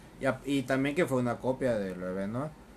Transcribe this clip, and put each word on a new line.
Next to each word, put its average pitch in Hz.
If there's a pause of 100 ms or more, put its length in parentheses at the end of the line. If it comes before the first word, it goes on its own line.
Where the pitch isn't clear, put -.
(200)
Y 131
a-, 127
y 139
también 135
que 170
fue 127
una 120
copia 127
de 95
lo 90
de 90
Benoit. 110 (260)